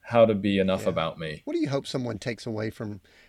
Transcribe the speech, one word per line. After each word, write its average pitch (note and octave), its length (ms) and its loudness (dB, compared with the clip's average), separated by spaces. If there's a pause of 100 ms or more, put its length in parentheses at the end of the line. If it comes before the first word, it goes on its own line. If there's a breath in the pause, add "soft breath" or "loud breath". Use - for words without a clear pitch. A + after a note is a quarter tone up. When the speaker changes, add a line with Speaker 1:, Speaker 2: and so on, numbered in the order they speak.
Speaker 1:
how A#2 180 8
to A2 80 4
be G2 240 2
enough F#2+ 260 2
Speaker 2:
Yeah. G2 60 2
Speaker 1:
about E2 300 -2
me. D#2 260 -8
Speaker 2:
What D4+ 80 -8
do E4+ 60 -2
you D4+ 100 -2
hope C#3 160 -4
someone A#2+ 320 -6
takes - 300 -8
away A2 240 -4
from G#2 280 -10 (300 soft breath)